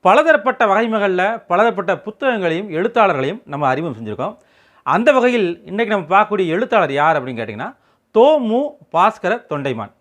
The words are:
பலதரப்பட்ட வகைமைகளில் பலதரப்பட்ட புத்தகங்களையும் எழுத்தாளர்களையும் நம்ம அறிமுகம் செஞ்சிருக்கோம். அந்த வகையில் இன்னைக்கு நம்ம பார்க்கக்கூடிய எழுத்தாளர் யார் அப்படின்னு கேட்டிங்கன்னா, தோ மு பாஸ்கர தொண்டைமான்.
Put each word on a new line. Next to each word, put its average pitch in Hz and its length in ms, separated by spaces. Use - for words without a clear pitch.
பலதரப்பட்ட 294 600
வகைமைகளில் 202 680
பலதரப்பட்ட 196 500
புத்தகங்களையும் 208 720
எழுத்தாளர்களையும் 180 720
நம்ம 143 220
அறிமுகம் 135 300
செஞ்சிருக்கோம். 113 360
அந்த 185 260
வகையில் 247 340
இன்னைக்கு 208 300
நம்ம 185 160
பார்க்கக்கூடிய 190 460
எழுத்தாளர் 190 380
யார் 151 240
அப்படின்னு 127 220
கேட்டிங்கன்னா, 113 300
தோ 226 100
மு 233 200
பாஸ்கர 185 420
தொண்டைமான். 131 540